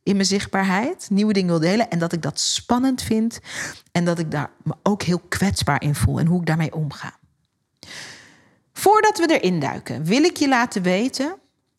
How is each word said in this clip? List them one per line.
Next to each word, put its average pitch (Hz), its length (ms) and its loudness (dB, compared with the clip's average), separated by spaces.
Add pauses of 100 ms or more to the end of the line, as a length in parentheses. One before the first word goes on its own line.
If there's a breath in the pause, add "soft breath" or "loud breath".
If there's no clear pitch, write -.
in 190 100 2
mijn 196 120 2
zichtbaarheid, 196 840 -2
nieuwe 208 220 2
dingen 190 160 0
wil 170 120 2
delen 190 300 2
en 170 80 -2
dat 170 140 -2
ik 160 100 -4
dat 147 180 -6
spannend 254 600 0
vind 226 380 -2 (520 loud breath)
en 175 120 0
dat 170 140 0
ik 160 120 -4
daar 147 200 -4 (120)
me - 200 -4
ook 196 200 0
heel 175 160 0
kwetsbaar - 640 0
in 147 120 0
voel - 240 0
en 160 80 2
hoe 175 140 2
ik 165 60 -4
daarmee 160 280 0
omga. - 420 -8 (1600 loud breath)
Voordat 427 460 4
we 330 220 2
erin 180 200 2
duiken, 131 440 -6
wil 226 180 4
ik 349 140 4
je 285 120 2
laten 240 340 2
weten 254 540 0 (420)